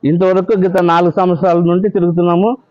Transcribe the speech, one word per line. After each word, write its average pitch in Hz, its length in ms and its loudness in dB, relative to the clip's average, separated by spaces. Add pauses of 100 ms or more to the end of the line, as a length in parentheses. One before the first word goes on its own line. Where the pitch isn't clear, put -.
ఇంతవరకు 185 540 0
గత 185 240 -2
నాలుగు 170 340 2
సంవత్సరాల 180 420 0
నుండి 175 300 0
తిరుగుతున్నాము 175 680 0 (140)